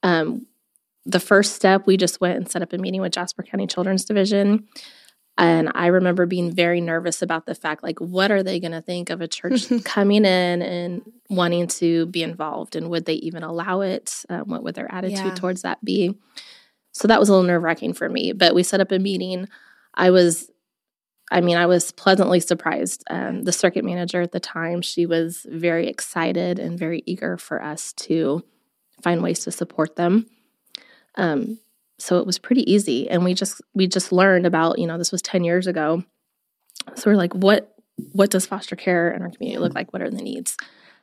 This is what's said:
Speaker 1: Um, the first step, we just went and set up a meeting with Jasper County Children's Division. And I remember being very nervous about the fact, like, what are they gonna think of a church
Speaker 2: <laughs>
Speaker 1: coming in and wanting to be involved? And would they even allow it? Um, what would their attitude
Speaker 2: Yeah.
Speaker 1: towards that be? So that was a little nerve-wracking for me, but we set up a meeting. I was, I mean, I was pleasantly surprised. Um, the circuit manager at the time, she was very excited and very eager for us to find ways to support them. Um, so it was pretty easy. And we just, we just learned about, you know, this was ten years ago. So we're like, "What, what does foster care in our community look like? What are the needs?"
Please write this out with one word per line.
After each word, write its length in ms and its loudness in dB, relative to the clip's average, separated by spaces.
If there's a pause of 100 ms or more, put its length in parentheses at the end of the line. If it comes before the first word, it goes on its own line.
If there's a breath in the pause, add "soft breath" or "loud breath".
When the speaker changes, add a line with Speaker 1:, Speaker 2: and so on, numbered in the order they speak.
Speaker 1:
Um, 440 0 (580)
the 140 2
first 340 4
step, 340 2
we 80 6
just 240 0
went 180 0
and 120 -8
set 140 -6
up 100 -8
a 60 -6
meeting 220 -6
with 120 -4
Jasper 300 -8
County 240 -4
Children's 380 -2
Division. 600 2 (720 loud breath)
And 360 4
I 140 0
remember 400 4
being 240 -2
very 300 2
nervous 420 -4
about 240 -4
the 80 -8
fact, 260 -6
like, 180 -8
what 320 0
are 120 2
they 160 -4
gonna 220 -6
think 280 -8
of 120 -6
a 60 -4
church 480 -2
Speaker 2:
<laughs> 100 -2
Speaker 1:
coming 400 4
in 360 2
and 400 -6 (280)
wanting 380 0
to 400 0
be 140 -4
involved? 540 -8
And 160 -6
would 140 -4
they 100 -2
even 260 -8
allow 400 -4
it? 480 -6
Um, 200 -6
what 140 -6
would 120 -8
their 180 -10
attitude 240 -6
Speaker 2:
Yeah. 160 -4
Speaker 1:
towards 300 -6
that 200 -6
be? 320 0 (760 loud breath)
So 160 0
that 120 6
was 100 6
a 20 4
little 160 6
nerve-wracking 460 0
for 160 -6
me, 240 -2
but 200 4
we 80 4
set 200 0
up 100 -2
a 80 2
meeting. 480 -4 (480 soft breath)
I 160 6
was, 400 4 (800)
I 100 2
mean, 160 2
I 80 4
was 280 2
pleasantly 480 4
surprised. 680 -2
Um, 340 -6
the 100 -2
circuit 320 0
manager 360 -2
at 120 -4
the 80 -6
time, 400 -6
she 240 -2
was 440 -2
very 380 -2
excited 720 -4
and 180 -6
very 280 -6
eager 320 -6
for 260 -8
us 300 -10
to 500 -2 (580)
find 220 0
ways 160 -4
to 120 -8
support 440 -4
them. 320 2 (880 loud breath)
Um, 420 -2 (400)
so 200 0
it 80 2
was 140 -2
pretty 320 2
easy. 380 2
And 140 2
we 120 2
just, 260 -6 (140)
we 120 4
just 240 -2
learned 360 6
about, 320 2
you 80 0
know, 100 -4
this 140 -4
was 100 -4
ten 220 -2
years 240 2
ago. 360 0 (920)
So 160 2
we're 40 8
like, 200 2
"What, 400 4 (380)
what 180 4
does 160 2
foster 280 -8
care 360 0
in 100 -8
our 80 -8
community 300 -8
look 160 -2
like? 180 -8
What 80 -8
are 80 -4
the 120 -8
needs?" 360 -10 (460 loud breath)